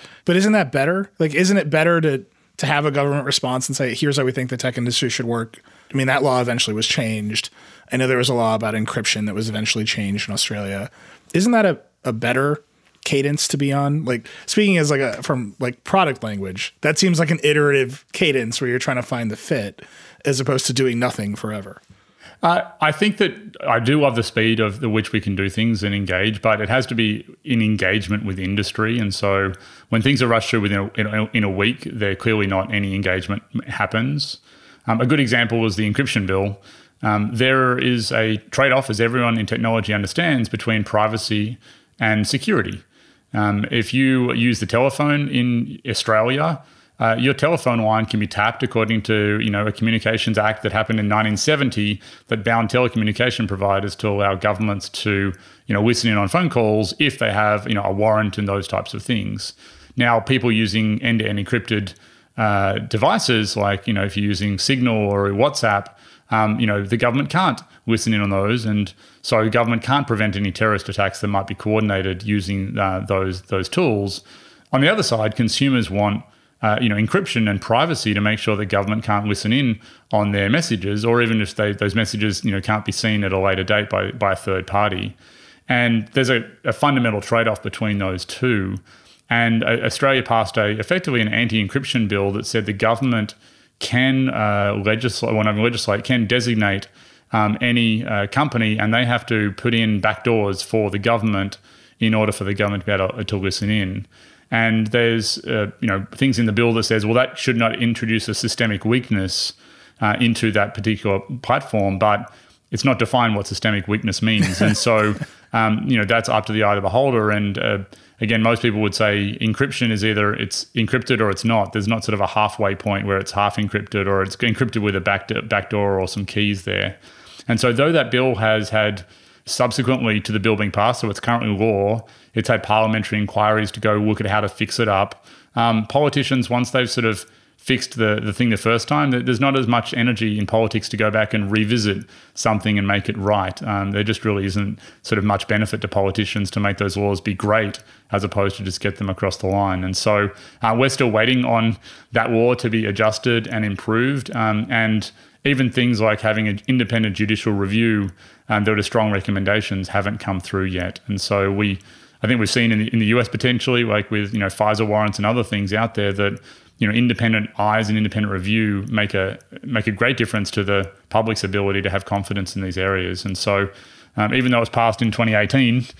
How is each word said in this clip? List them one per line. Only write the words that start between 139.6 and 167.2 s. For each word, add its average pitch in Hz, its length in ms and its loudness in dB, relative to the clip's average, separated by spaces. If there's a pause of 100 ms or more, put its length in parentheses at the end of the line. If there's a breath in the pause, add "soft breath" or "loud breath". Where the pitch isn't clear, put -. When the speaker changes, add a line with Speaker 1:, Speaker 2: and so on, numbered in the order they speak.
Speaker 2:
much 120 260 0
energy 113 440 0
in 101 80 -2
politics 110 420 0
to - 80 -6
go 107 140 2
back 107 220 0
and 101 180 -2
revisit 107 540 0 (300 loud breath)
something 107 420 0
and 98 100 0
make 101 220 0
it 107 80 -4
right. 98 460 0
Um, 101 300 -2
there 104 100 0
just 107 220 -2
really 101 200 0
isn't 101 340 -4 (240 loud breath)
sort 110 160 0
of 98 60 -2
much 101 220 0
benefit 107 340 -2
to - 80 -6
politicians 98 640 -2
to 107 100 -4
make 101 180 -2
those 101 180 -2
laws 101 240 0
be 107 120 -4
great 104 460 0 (320 loud breath)
as 101 140 -2
opposed 98 320 -2
to 101 80 -10
just 92 160 -6
get 101 160 -4
them 101 120 -6
across 92 280 -4
the - 100 -8
line. 95 380 -2
And 92 120 -4
so, 104 340 2 (320 loud breath)
uh, 113 140 2
we're 131 140 4
still 127 200 0
waiting 123 340 2
on 113 340 2 (340 loud breath)
that 117 180 0
law 120 240 4
to 120 140 -4
be 110 160 0
adjusted 110 640 0
and 110 180 -4
improved. 117 680 -2
Um, 107 340 0
and 110 420 0 (340 soft breath)
even 131 260 2
things 120 300 2
like 107 200 2
having 107 280 0
an 101 180 -4
independent 113 500 0
judicial 107 360 0
review, 101 580 0 (380 loud breath)
um, 104 160 2
that 107 140 2
are 101 40 0
strong 110 280 2
recommendations 98 800 -2
haven't 104 300 -2
come 92 220 -4
through 95 240 -4
yet. 90 420 -6
And 101 140 -4
so 98 300 0
we, 98 280 0 (440 loud breath)
I 110 60 0
think 123 100 2
we've 104 120 0
seen 117 200 2
in 107 80 2
the, 107 140 0
in 117 80 2
the 104 60 2
U 117 140 2
S 113 80 -2
potentially, 123 560 0
like 107 260 0
with, 104 220 -2
you 113 60 -2
know, 98 80 0
fisa 107 400 0
warrants 104 320 0
and 104 80 0
other 120 160 2
things 101 300 -2
out 113 220 0
there 101 180 0
that, 101 280 -2 (380 loud breath)
you - 80 2
know, 107 80 0
independent 113 540 2 (100)